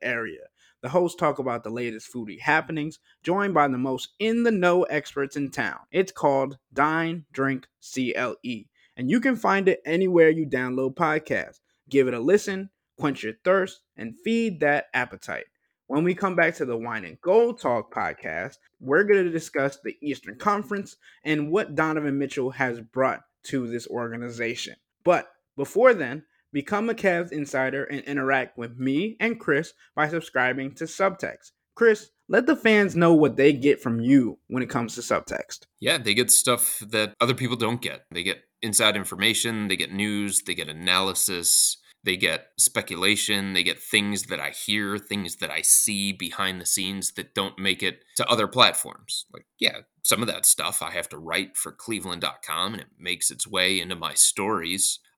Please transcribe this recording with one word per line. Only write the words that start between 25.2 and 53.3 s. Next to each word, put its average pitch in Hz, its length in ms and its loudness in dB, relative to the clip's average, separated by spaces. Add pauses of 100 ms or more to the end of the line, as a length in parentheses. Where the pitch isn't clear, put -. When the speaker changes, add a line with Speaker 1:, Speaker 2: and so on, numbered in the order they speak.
Speaker 1:
before 247 360 6
then, 151 320 -4 (280)
become 202 360 -2
a 226 60 -2
Cavs 175 380 0
insider 139 500 -2
and 139 200 -8
interact 135 540 -2
with 117 220 -10
me 143 400 -2
and 226 220 -2
Chris 160 320 0 (240)
by 151 120 2
subscribing 135 680 -2
to 165 80 -10
Subtext. - 640 -4 (240)
Chris, 226 360 4 (180)
let 247 180 4
the 302 80 4
fans 208 400 4
know 170 180 6
what 147 240 6
they 139 160 8
get 135 300 2
from 117 160 -2
you 123 480 4
when 127 160 -4
it 117 80 -6
comes 120 240 -4
to 120 60 -10
Subtext. - 680 -4 (140)
Speaker 2:
Yeah, 151 180 0
they 104 160 2
get 120 160 4
stuff - 480 2
that 107 420 -2
other 123 140 2
people 120 220 -4
don't 117 260 -2
get. 73 300 -8
They 87 100 -6
get 90 220 -6 (180)
inside 107 320 2
information, 104 720 0
they 95 100 0
get 87 160 -4
news, 101 500 -2
they 87 120 -6
get 82 140 -8
analysis, 90 1080 0 (260)
they 92 140 0
get 85 300 0 (100)
speculation, 98 960 0
they 90 80 2
get 87 200 -2
things 101 420 0
that 90 140 -6
I 71 120 -6
hear, 104 480 -4
things 95 380 -8
that 82 140 -6
I 78 120 -6
see 98 500 2
behind 92 480 -6
the 85 60 -8
scenes 98 460 -4
that - 220 -12
don't 98 240 -4
make 95 240 0
it 92 220 -4 (120)
to - 120 -2
other 110 180 2
platforms. - 880 0
Like, - 140 -20 (120)
yeah, - 200 -2 (260)
some - 160 0
of 117 80 -4
that 80 160 -4
stuff - 380 0
I 82 80 -8
have 87 180 -6
to 78 100 -16
write 82 380 -6
for 80 160 -8
Cleveland 90 480 -8
dot 76 260 -6
com 90 280 -4
and 90 80 -12
it - 60 -20 (100)
makes 87 320 -4